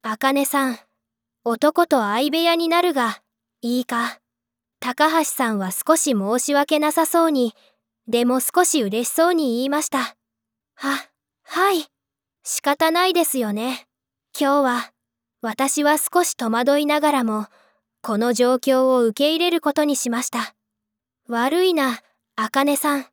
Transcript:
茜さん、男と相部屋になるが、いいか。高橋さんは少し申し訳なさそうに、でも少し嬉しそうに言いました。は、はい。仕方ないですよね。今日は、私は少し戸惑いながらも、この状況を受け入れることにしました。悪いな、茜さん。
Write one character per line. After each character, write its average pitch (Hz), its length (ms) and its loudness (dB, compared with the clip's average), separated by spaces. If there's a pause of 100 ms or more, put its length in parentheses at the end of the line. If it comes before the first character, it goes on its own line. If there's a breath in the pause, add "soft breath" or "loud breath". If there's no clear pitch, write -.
茜 269 440 0
さ 269 260 0
ん、 233 80 -8 (640)
男 294 420 2
と 277 140 4
相 226 300 0
部 320 60 0
屋 339 180 2
に 330 120 -2
な 339 140 2
る 349 120 2
が、 240 280 -2 (400)
い 247 200 -2
い - 40 -6
か。 240 340 -6 (600)
高 277 300 0 (100)
橋 302 60 0
さ 233 260 -2
ん 208 80 -2
は 185 120 -4
少 - 240 0
し 302 160 -2
申 214 280 0
し 285 140 -2
訳 285 260 2
な 302 120 2
さ 320 140 2
そ 330 220 2
う 320 40 2
に、 247 220 0 (540 soft breath)
で 233 180 0
も 254 160 2
少 349 240 2
し 311 160 0
嬉 220 280 -2
し - 40 -8
そ 339 180 2
う - 20 0
に 269 240 0
言 247 60 -2
い 269 60 -2
ま 294 120 0
し - 80 -6
た。 254 280 -4 (580)
は、 - 340 -6 (340)
は 381 300 0
い。 311 140 -2 (560)
仕 - 180 -6
方 302 300 0
な 349 140 2
い 370 80 2
で 339 100 2
す 269 160 -2
よ 214 140 -4
ね。 247 340 -6 (500)
今 285 240 2
日 - 0 -
は、 247 320 -2 (480)
私 269 420 -2
は 302 140 4
少 349 260 0
し - 120 -4
戸 233 140 -4
惑 247 300 2
い 294 60 0
な 294 140 0
が 294 120 2
ら 277 120 0
も、 214 240 -4 (540 soft breath)
こ 214 160 -4
の 240 160 0
状 247 220 2
況 262 280 2 (100)
を 247 120 2
受 220 80 0
け 294 180 0
入 320 80 -2
れ 349 120 0
る 339 100 -2
こ 294 100 -2
と 302 140 0
に 285 100 0
し 247 140 -6
ま 240 120 -4
し - 80 -8
た。 233 260 -8 (760)
悪 269 340 0
い 370 100 2
な、 269 280 -2 (340)
茜 277 400 0
さ 285 220 -2
ん。 262 160 -6